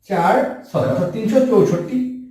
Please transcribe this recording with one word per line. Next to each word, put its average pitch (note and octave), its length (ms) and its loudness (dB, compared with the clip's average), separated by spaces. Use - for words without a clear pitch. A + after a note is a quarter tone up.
চার F3+ 240 2
ছয়, D#3 220 -2
অর্থাৎ F3+ 240 -2
তিনশো A3+ 240 0
চৌষট্টি G#3 480 2